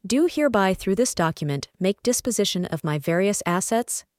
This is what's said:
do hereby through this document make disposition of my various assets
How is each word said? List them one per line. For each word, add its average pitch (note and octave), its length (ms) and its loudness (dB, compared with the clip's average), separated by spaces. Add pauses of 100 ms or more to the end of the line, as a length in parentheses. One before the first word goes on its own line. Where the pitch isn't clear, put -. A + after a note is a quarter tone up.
do B3 220 2
hereby A3+ 480 2
through F#3+ 220 -2
this B3+ 180 0
document D3+ 540 -2 (120)
make F#3+ 220 0
disposition G#3 640 0
of - 180 -6
my D3+ 140 0
various F#3 480 0
assets F#3+ 600 -2 (140)